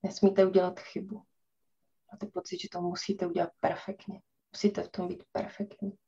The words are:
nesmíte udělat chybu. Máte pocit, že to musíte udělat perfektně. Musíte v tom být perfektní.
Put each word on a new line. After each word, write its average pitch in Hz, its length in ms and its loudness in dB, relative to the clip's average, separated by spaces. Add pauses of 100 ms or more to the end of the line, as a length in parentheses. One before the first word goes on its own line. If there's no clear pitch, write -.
nesmíte 190 420 6
udělat 185 340 4
chybu. - 440 -10 (880)
Máte 208 140 -10
pocit, - 360 -8
že - 100 -10
to 175 100 -6
musíte 180 460 -2
udělat 170 220 0 (100)
perfektně. - 640 -4 (320)
Musíte - 300 2
v - 60 -10
tom 180 180 -4
být - 240 -8
perfektní. 202 600 -6 (160)